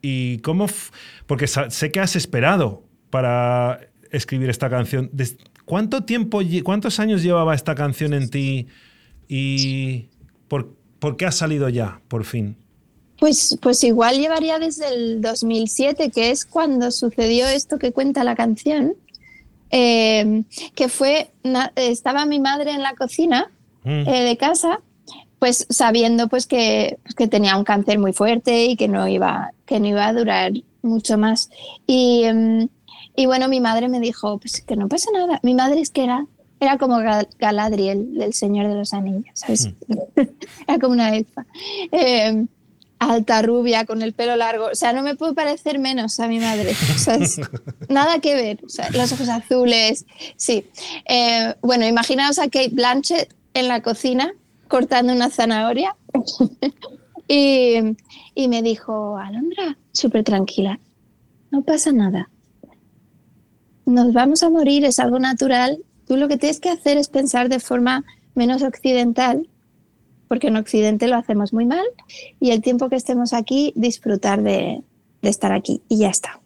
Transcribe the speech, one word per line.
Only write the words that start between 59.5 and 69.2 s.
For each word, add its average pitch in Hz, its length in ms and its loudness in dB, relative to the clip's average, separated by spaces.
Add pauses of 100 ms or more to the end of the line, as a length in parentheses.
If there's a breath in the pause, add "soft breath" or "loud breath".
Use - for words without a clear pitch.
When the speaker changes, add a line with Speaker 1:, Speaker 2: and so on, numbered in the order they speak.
Speaker 2:
súper 226 300 0
tranquila, 196 560 -2 (720)
no 277 140 0
pasa 311 280 0
nada. 196 380 0 (1600)
Nos 247 280 6
vamos 269 300 4
a 339 60 6
morir, 285 360 4
es 254 140 2
algo 247 200 2
natural. 262 600 2 (280)
Tú 262 100 2
lo 285 100 2
que 277 100 0
tienes 302 220 0
que 359 100 -2
hacer 294 280 2
es 285 120 0
pensar 254 400 0
de 254 100 0
forma 247 440 0 (320 soft breath)
menos 247 260 2
occidental, 254 840 0 (800)